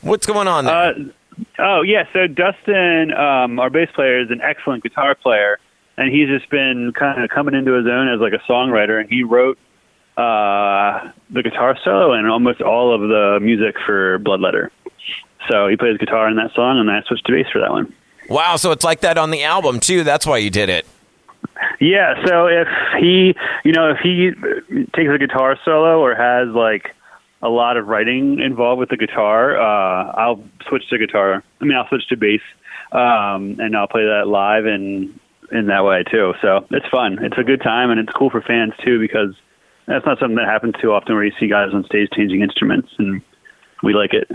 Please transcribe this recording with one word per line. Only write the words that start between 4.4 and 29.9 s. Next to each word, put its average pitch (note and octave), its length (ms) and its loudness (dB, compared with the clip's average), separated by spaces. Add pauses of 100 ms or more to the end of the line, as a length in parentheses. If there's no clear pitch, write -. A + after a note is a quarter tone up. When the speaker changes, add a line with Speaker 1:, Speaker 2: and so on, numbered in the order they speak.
Speaker 2:
excellent C3+ 420 -4
guitar C#3 320 -2
player, G#2 440 0 (400)
and C3 140 0
he's D3 160 2
just C3+ 220 -4
been B2+ 480 -2
kinda C3+ 300 -2
coming C#3 260 -2
into C3+ 180 2
his B2 140 2
own B2+ 220 0
as, A#2 120 -2
like, A2 120 0
a G#2+ 60 -2 (120)
songwriter, A#2 500 2
and G#2 100 -6
he B2 120 -2
wrote, B2 360 2 (580)
uh, G2+ 960 0 (200)
the B2+ 120 -4
guitar B2 420 0
solo F#3 280 4
and A2 160 0
almost A#2+ 340 0
all A#2+ 320 2
of G#2 80 -2
the G#2 400 2
music A2 420 0
for F#2+ 360 0
Bloodletter. F#2+ 500 -2 (760)
So G2+ 200 2
he G#2+ 80 2
plays A2+ 220 0
guitar A2 300 0
in A2 80 0
that A2 180 -4
song, B2+ 240 2
and G#2+ 120 2
I G2+ 120 -2
switched - 240 -6
to A#2 60 0
bass - 200 0
for - 80 0
that - 100 0
one. - 220 -4 (360)
Speaker 1:
Wow, E3 280 0
so E3+ 160 0
it's D3 120 -2
like E3 180 0
that E3 160 2
on D#3 120 0
the D3+ 140 -4
album, D#3 340 0
too. F3+ 240 0
That's D3 240 2
why C#3+ 120 2
you G#2 120 0
did G2 180 0
it. F2+ 180 0 (960)
Speaker 2:
Yeah, F3 460 2
so F3 200 4
if E3+ 200 2 (320)
he, F#3 360 4 (280)
you D#3 100 4
know, E3 180 4
if - 80 -2
he F3+ 340 0 (640)
takes D#3 160 2
a C#3+ 80 2
guitar C3+ 460 0
solo D#3+ 360 4
or B2 140 2
has, B2 340 2
like, A2 460 0 (480)
a A#2 60 -2
lot A#2+ 280 0
of A2 100 -4
writing B2+ 540 0
involved B2 400 0
with B2 80 -2
the - 80 -4
guitar, A2 640 0
uh, G2 560 0